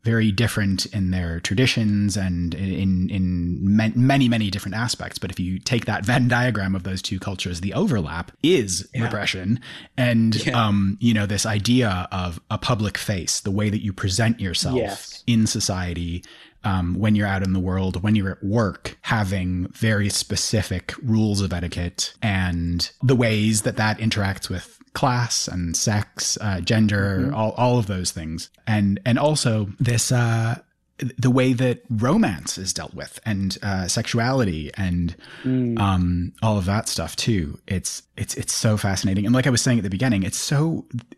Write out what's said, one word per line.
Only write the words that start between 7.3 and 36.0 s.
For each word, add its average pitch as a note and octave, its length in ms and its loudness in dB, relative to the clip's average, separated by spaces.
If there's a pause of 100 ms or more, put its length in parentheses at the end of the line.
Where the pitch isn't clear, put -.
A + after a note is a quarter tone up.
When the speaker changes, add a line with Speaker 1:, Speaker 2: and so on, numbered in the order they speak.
Speaker 1:
the G2 120 -4
overlap F2 600 -2 (100)
is G2+ 500 2
Speaker 2:
Yeah. A#2 120 -2
Speaker 1:
repression. G#2 560 -2 (360)
And, A2+ 480 2
Speaker 2:
Yeah. B2 160 0
Speaker 1:
um, G2+ 400 2
you A#2+ 140 4
know, G#2 120 2
this G2+ 200 -2
idea G#2 640 2
of F2+ 300 -6 (100)
a G#2+ 80 -2
public G#2 400 -2
face, - 400 -4
the G2+ 140 -4
way G#2 180 0
that G#2 140 -2
you G2 80 -2
present A2 480 0
yourself B2+ 360 -2
Speaker 2:
Yes. G2+ 520 -6
Speaker 1:
in A2 180 4
society, F2 760 -2 (400)
um, F2+ 300 0
when G#2+ 200 2
you're G#2 140 2
out F#2+ 160 0
in F#2+ 80 0
the F#2+ 80 2
world, F#2 420 -2
when G#2 140 4
you're F#2+ 160 0
at - 120 -10
work, G2+ 580 -2
having F#2 680 -2
very G#2 360 0
specific - 920 -2
rules A2 400 2
of F2+ 120 0
etiquette F2 680 -4
and E2+ 680 0 (120)
the C3 140 6
ways A2 460 2
that A2 140 -2
that G#2+ 220 0
interacts G#2 500 0
with - 300 -8 (160)
class B2 540 0
and F2 260 -4
sex, - 680 -2
uh, F#2+ 180 -2
gender, G2+ 600 2
Speaker 2:
Mm-hmm. C3+ 120 0
Speaker 1:
all, A2 180 0
all B2 260 2
of G#2+ 80 2
those F#2 240 -4
things. D#2+ 400 -8 (160)
And, G2+ 400 2
and B2+ 120 4
also A#2+ 520 2 (100)
this, A#2 320 2
uh, A2+ 440 2 (640)
the B2 120 2
way B2+ 240 4
that B2 340 0
romance A2+ 680 0
is F#2+ 160 -4
dealt - 200 -8
with - 300 -14
and, G2 380 -2
uh, F#2+ 260 -2
sexuality A2+ 880 0
and, F2+ 400 -2 (280)
Speaker 2:
Mm. B2 360 0
Speaker 1:
um, F2+ 520 0 (100)